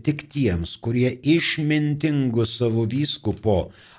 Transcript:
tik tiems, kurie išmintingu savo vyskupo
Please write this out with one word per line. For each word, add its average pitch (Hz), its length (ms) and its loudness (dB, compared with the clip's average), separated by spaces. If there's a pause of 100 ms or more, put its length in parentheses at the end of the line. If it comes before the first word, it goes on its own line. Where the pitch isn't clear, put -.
tik 147 260 -2
tiems, 87 480 0
kurie 123 340 0 (140)
išmintingu 147 1200 2
savo 113 400 0
vyskupo 113 720 0 (420)